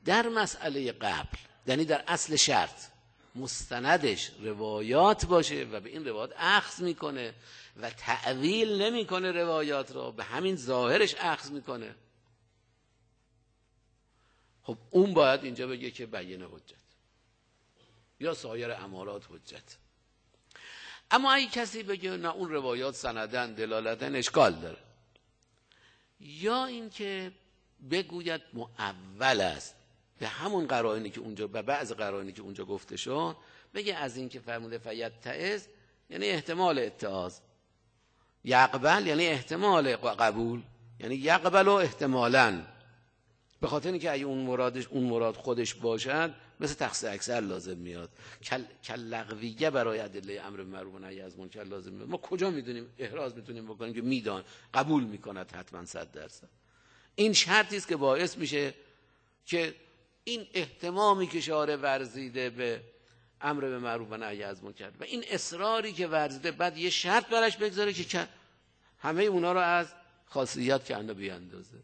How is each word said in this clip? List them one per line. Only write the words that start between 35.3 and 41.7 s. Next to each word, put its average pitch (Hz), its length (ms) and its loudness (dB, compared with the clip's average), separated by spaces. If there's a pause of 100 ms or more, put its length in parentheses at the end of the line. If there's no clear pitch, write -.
یعنی 175 160 -6
احتمال 170 540 0
اتعاظ، 95 600 -4 (1040)
یقبل 131 640 6
یعنی 156 180 2
احتمال 160 720 2
ق-، 113 200 -2
قبول، 117 460 2 (380)
یعنی 117 160 -4
یقبل 175 520 6
و 202 60 8